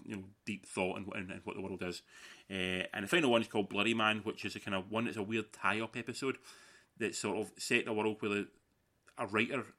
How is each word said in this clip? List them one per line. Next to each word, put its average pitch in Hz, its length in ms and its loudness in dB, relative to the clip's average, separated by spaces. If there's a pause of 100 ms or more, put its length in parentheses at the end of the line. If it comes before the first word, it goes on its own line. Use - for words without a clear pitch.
you 110 120 -6
know, 95 80 -6 (200)
deep 101 220 -8
thought 95 320 0
and, 98 160 -8
and, 98 160 -6
and 92 140 -10
what - 120 -8
the 101 60 -8
world 95 220 -6
is. 90 180 -4 (480)
Uh, 92 440 0
and 104 100 -2
the 101 40 -4
final 156 220 6
one 113 140 6
is - 40 -10
called 104 220 2
Blurry 104 240 2
Man, 107 300 4
which - 200 -6
is 98 120 -4
a 104 40 -8
kind 101 140 -4
of 95 160 -2
one, 113 160 0
it's 92 120 -4
a 107 40 0
weird 107 320 -2
tie-up 107 420 0
episode 127 420 -4 (600)
that's - 220 -2
sort 104 180 0
of 104 200 -2
set 120 260 2
in 120 60 -4
a 113 40 0
world 107 280 2
where 107 100 0
the, 101 160 0 (720)
a 117 80 -2
writer 113 380 2 (140)